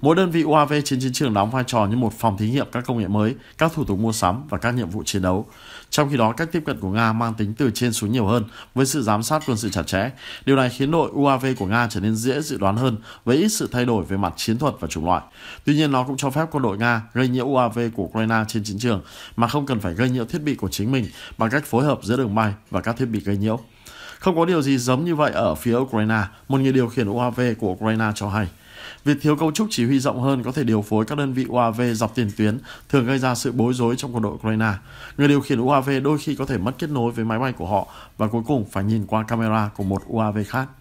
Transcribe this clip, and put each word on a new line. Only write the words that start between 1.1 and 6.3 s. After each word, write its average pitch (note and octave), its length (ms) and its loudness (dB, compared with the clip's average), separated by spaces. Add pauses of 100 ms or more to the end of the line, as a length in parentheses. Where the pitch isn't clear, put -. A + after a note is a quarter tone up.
trường C3 200 0
đóng G#2 180 2
vai C3 160 0
trò A2+ 180 2
như G#2 100 0
một A#2+ 180 0
phòng G#2 240 0
thí G#2+ 120 0
nghiệm C3 220 0
các A#2+ 140 -4
công B2 120 -2
nghệ G#2 100 -2
mới, G#2+ 280 2 (220)
các D#3+ 160 2
thủ D#3 100 -2
tục G2 160 0
mua A2+ 120 0
sắm G#2+ 380 0
và G2 80 -4
các G#2+ 140 -2
nhiệm A#2+ 180 -2
vụ F#2 160 -8
chiến G2 160 -2
đấu. F#2 240 0 (440)
Trong C#3+ 200 2
khi C#3+ 80 -2
đó, A2+ 140 4